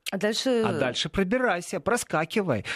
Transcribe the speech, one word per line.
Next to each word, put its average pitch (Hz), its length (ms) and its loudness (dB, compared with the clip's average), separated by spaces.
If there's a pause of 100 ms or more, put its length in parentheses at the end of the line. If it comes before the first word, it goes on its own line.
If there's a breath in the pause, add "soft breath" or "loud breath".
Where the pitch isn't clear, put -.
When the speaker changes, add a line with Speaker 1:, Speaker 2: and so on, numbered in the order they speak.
(120)
Speaker 1:
А 196 60 -2
дальше 226 480 2
Speaker 2:
А 196 60 0
дальше 135 360 0
пробирайся, 196 720 0
проскакивай. 160 840 0 (120 loud breath)